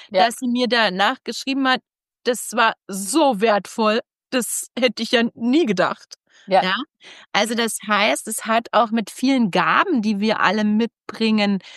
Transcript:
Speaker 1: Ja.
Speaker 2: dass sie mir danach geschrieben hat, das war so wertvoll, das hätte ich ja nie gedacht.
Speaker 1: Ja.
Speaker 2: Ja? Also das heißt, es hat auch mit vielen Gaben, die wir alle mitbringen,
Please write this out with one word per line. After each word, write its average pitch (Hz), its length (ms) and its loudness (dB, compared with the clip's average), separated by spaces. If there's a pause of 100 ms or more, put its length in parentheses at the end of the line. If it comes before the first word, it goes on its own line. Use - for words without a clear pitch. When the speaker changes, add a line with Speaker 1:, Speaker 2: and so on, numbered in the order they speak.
(100)
Speaker 1:
Ja. 190 160 4
Speaker 2:
dass 233 140 -4
sie 254 80 -4
mir 247 200 0
danach 214 560 0
geschrieben 262 440 -2
hat, 254 120 0 (440)
das - 280 -4
war 226 220 2 (120)
so 202 540 0
wertvoll, 214 600 0 (300)
das - 380 -4 (100)
hätte 254 240 0
ich 220 100 -4
ja 233 100 4 (120)
nie 254 320 2
gedacht. 180 480 -2 (320)
Speaker 1:
Ja. 185 160 2
Speaker 2:
Ja? 185 120 0 (580)
Also 220 220 0
das 226 320 -2
heißt, 208 420 0
es - 180 -8
hat 226 260 0
auch 226 180 2
mit 220 200 -4
vielen 254 400 0
Gaben, 226 520 2
die 208 180 -2
wir 220 200 0
alle 214 240 0
mitbringen, 214 920 0 (180)